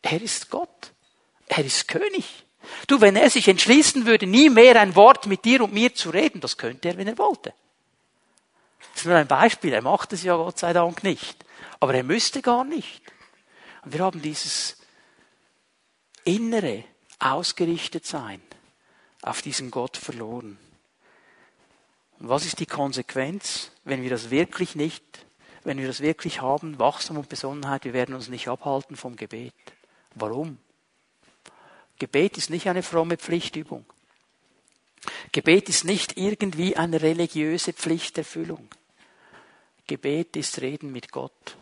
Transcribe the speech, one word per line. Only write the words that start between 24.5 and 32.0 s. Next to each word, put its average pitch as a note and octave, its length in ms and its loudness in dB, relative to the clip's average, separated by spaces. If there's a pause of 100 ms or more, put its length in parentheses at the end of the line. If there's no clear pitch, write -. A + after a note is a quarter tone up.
nicht, D#3 280 -6 (640)
wenn C#3 120 -6
wir C3 100 -6
das C3 140 -8
wirklich D#3 400 -4
haben, C#3+ 360 -4
Wachsam C#3+ 400 -2
und C#3 120 -12
Besonnenheit, C#3 560 -8
wir B2 80 -8
werden B2+ 220 -4
uns A#2+ 120 -14
nicht B2 220 -12
abhalten C3+ 480 -6
vom B2 180 -14
Gebet? A2+ 380 -14 (600)
Warum? A#2+ 440 -8 (1400)
Gebet D3+ 380 0